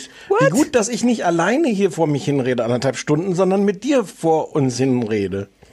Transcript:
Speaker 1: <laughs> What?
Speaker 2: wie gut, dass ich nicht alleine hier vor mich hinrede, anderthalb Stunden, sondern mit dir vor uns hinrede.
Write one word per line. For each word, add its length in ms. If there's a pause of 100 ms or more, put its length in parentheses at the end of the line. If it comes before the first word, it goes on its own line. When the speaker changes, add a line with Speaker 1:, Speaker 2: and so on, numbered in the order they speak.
(100)
Speaker 1:
<laughs> 200
What? 100
Speaker 2:
wie 100
gut, 240
dass 140
ich 160
nicht 220
alleine 420
hier 220
vor 160
mich 180
hinrede, 400
anderthalb 320
Stunden, 380
sondern 300
mit 200
dir 200
vor 520
uns 220
hinrede. 720 (240)